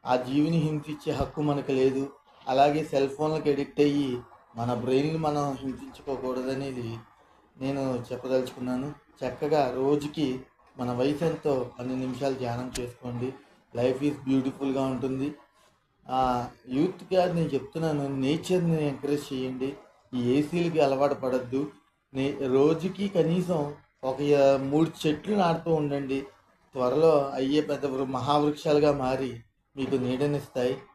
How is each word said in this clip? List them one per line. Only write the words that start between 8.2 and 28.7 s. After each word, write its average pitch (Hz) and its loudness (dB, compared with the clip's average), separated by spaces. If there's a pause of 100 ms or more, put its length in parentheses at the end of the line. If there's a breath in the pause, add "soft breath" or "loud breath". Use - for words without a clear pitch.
చక్కగా 143 0
రోజుకి 143 0 (380)
మన 123 -2
వయసు 139 0
ఎంతో 143 -2
అన్ని 127 -6
నిమిషాలు 131 -4
ధ్యానం 123 -6
చేసుకోండి. 120 -6 (420 loud breath)
Life 131 2
is 147 2
బ్యూటిఫుల్‌గా 135 0
ఉంటుంది. 131 -2 (720 soft breath)
ఆ, 127 0 (220)
యూత్‌గా 175 0
నేను 165 0
చెప్తున్నాను, 143 -2
నేచర్‌ని 160 0
ఎంకరేజ్ 143 -4
చేయండి. 131 -4 (380)
ఈ 127 -2
ఏసీలకి 151 2
అలవాటు 139 4
పడద్దు. 127 -2 (420)
నే-, 135 -2
రోజుకి 160 2
కనీసం 165 0 (280)
ఒక, 131 -2
ఆ, 139 6
మూడు 147 0
చెట్లు 170 -2
నాటుతూ 170 2
ఉండండి. 139 -2 (520)
త్వరలో 139 4
అయ్యే 135 2
పెద్ద 143 -2
వృ-, 131 -2
మహావృక్షాలుగా 147 2